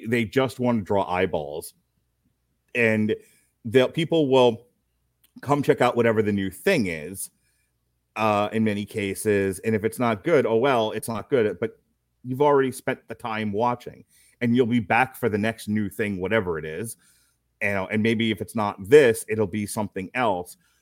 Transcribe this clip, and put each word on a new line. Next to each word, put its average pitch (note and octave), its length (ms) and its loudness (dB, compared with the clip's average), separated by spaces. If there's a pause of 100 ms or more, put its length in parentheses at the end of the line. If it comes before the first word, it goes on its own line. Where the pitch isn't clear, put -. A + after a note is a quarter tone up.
they A#2 180 0
just B2+ 340 -2
want A#2+ 200 0
to F#2+ 40 -4
draw G2 240 0
eyeballs. E2 680 -4 (1000)
And A2 400 2 (500)
the A#2+ 220 4
people D#3+ 400 0
will B2 380 4 (760)
come C#3+ 220 -2
check C3+ 180 2
out B2 140 2
whatever A2+ 260 2
the G#2 100 0
new F#2+ 180 -2
thing D3 380 0
is, E2 420 -10 (840)
uh, G#2 360 2
in A2 120 0
many G#2 220 0
cases. G2 760 -2
And A2 160 -2
if G2 80 -2
it's A2 160 -4
not A#2 240 -2
good, C#3 220 4
oh, A2+ 120 0
well, A#2 340 2
it's A2 160 -8
not G#2+ 220 -8
good. G#2+ 300 0
But A2+ 200 -6 (440)
you've B2+ 180 -6
already C#3 300 4
spent - 360 -8
the A2+ 80 -12
time G#2+ 360 -4
watching, A#2 540 -4 (360)
and A#2+ 140 2
you'll B2 100 4
be A#2+ 140 0
back A#2 360 0
for A#2+ 140 -2
the G#2 80 0
next A2 300 -4
new G#2+ 220 -2
thing, G#2 300 -4
whatever F#2 380 -2
it D2+ 80 -10
is. F2+ 320 -10 (640)
You G#2 80 0
know, F#2+ 180 -2
and G#2+ 160 -2
maybe A2+ 280 0
if G2+ 100 -4
it's - 140 -10
not G#2 220 -4 (120)
this, B2+ 400 6
it'll G#2+ 180 -2
be G#2 180 -6
something G2 500 -8
else. G#2 420 -4 (240)